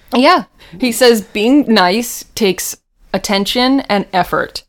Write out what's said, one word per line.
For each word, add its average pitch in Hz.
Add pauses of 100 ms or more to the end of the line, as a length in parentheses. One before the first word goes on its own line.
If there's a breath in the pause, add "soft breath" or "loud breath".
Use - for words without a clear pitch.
(160 soft breath)
Yeah. 277 (340 loud breath)
He 247
says, 233
"Being 233
nice 208 (100)
takes 185 (360)
attention 226
and 202
effort, -